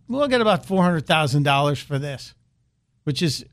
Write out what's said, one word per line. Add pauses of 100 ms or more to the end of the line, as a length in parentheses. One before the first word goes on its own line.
"We'll
get
about
four
hundred
thousand
dollars
for
this," (720)
which
is